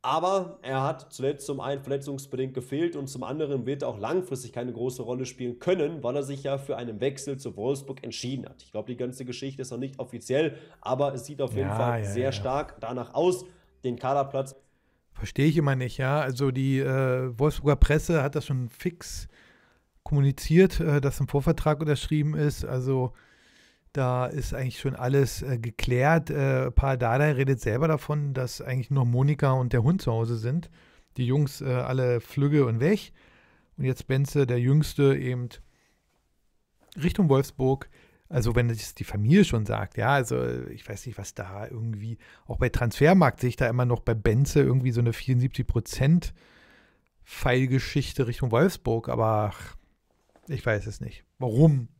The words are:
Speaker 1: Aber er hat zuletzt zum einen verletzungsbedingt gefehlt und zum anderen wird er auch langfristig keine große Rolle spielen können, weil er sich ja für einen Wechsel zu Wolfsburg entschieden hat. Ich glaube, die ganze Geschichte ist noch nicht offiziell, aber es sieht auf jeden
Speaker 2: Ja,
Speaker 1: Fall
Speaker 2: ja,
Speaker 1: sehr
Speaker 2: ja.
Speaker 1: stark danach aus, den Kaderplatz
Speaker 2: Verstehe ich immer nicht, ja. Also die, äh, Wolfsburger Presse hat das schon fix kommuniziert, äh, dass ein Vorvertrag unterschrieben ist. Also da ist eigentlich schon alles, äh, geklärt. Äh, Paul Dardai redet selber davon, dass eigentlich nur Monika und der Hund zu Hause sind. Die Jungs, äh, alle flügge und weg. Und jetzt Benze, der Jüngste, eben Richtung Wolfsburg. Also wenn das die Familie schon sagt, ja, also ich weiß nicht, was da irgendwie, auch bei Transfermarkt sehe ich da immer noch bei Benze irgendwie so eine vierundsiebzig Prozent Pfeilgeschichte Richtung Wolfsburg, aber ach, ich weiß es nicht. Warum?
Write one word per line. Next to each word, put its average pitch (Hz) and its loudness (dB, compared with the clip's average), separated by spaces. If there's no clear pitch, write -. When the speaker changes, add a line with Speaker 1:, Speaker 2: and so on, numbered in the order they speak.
Speaker 1:
Aber 180 0
er 135 -2
hat - -4
zuletzt 139 -4
zum 147 -4
einen 135 -6
verletzungsbedingt 135 -6
gefehlt 160 -4
und 139 -8
zum 123 -10
anderen 139 -4
wird 139 -4
er 131 -4
auch 110 -8
langfristig 135 -4
keine 123 -8
große 123 -6
Rolle 123 -6
spielen 123 -8
können, 160 -2
weil 123 -2
er 143 -2
sich 139 -10
ja 139 -2
für 135 -6
einen 113 -8
Wechsel 139 -4
zu 110 -12
Wolfsburg 135 -4
entschieden 123 -8
hat. - -20
Ich - -20
glaube, 107 -8
die 123 -8
ganze 127 -8
Geschichte 135 -10
ist 123 -10
noch 120 -8
nicht 135 -10
offiziell, 131 -2
aber 135 0
es 131 -10
sieht 143 -8
auf 110 -4
jeden 98 -2
Speaker 2:
Ja, 104 -2
Speaker 1:
Fall 117 0
Speaker 2:
ja, 101 -4
Speaker 1:
sehr 113 -2
Speaker 2:
ja. 135 -2
Speaker 1:
stark 131 -4
danach 120 -8
aus, 180 2
den 123 -2
Kaderplatz 135 -2
Speaker 2:
Verstehe - 0
ich 165 4
immer 143 2
nicht, 127 -4
ja. 139 0
Also 135 0
die, 135 0
äh, 131 0
Wolfsburger 147 2
Presse 156 4
hat 135 -2
das 147 -2
schon 127 -4
fix - -8
kommuniziert, 151 4
äh, 151 2
dass 135 -2
ein 135 2
Vorvertrag 151 0
unterschrieben 151 0
ist. 147 0
Also 127 -2
da 127 0
ist - -6
eigentlich 131 -6
schon 135 -4
alles, 131 2
äh, 131 -4
geklärt. 127 2
Äh, 135 0
Paul 135 2
Dardai 127 2
redet 135 0
selber 131 0
davon, 147 -2
dass 127 -6
eigentlich 127 -4
nur 135 2
Monika 135 4
und 127 0
der 120 4
Hund 170 4
zu 120 0
Hause 113 0
sind. 127 -4
Die 127 0
Jungs, 135 0
äh, - -8
alle 127 0
flügge 143 2
und 113 0
weg. 190 0
Und 139 -4
jetzt 131 -2
Benze, 135 2
der 120 0
Jüngste, 139 4
eben 127 -4
Richtung 170 4
Wolfsburg. 135 2
Also 117 0
wenn 120 4
das 113 -6
die - -8
Familie 131 6
schon 110 0
sagt, 107 -4
ja, 113 0
also 131 2
ich - -16
weiß 104 -12
nicht, 113 -12
was - -14
da 101 -10
irgendwie, 113 -8
auch 113 -8
bei 127 0
Transfermarkt 143 4
sehe 127 0
ich - -8
da 127 0
immer 123 2
noch 120 0
bei 117 0
Benze 117 4
irgendwie 131 2
so 117 0
eine 117 2
vierundsiebzig 127 0
Prozent - 2
Pfeilgeschichte 131 0
Richtung 120 -2
Wolfsburg, 117 2
aber 110 2
ach, - -16
ich 147 -6
weiß 104 0
es 104 -12
nicht. - -12
Warum? 131 4